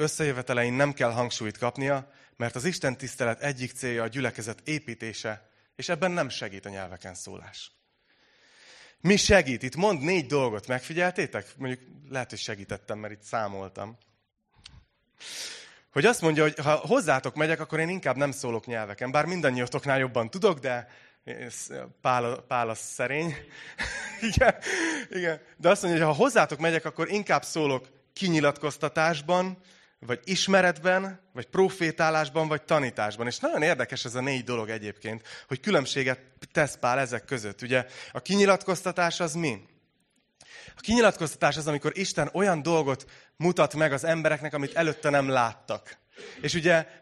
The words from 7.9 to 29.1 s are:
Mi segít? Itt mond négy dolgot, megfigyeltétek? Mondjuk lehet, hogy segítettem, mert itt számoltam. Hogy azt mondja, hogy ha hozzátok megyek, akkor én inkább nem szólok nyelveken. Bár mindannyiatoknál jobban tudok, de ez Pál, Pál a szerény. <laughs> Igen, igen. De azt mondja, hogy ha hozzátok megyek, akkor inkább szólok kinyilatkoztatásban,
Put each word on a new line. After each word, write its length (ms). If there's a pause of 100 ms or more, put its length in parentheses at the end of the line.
Mi 160
segít? 460
Itt 140
mond 240
négy 260
dolgot, 400
megfigyeltétek? 800 (100)
Mondjuk 240 (280)
lehet, 220
hogy 80
segítettem, 600
mert 140
itt 100
számoltam. 760 (1900)
Hogy 140
azt 140
mondja, 220
hogy 120
ha 200
hozzátok 600
megyek, 260
akkor 180
én 100
inkább 280
nem 160
szólok 340
nyelveken. 440
Bár 140
mindannyiatoknál 760
jobban 320
tudok, 280
de 300 (360)
ez 420 (340)
Pál, 480
Pál 200
a 60
szerény. 600 (460)
<laughs> 540
Igen, 200 (560)
igen. 300 (160)
De 120
azt 140
mondja, 240
hogy 100
ha 60
hozzátok 360
megyek, 260
akkor 260
inkább 340
szólok 440 (240)
kinyilatkoztatásban, 1500 (400)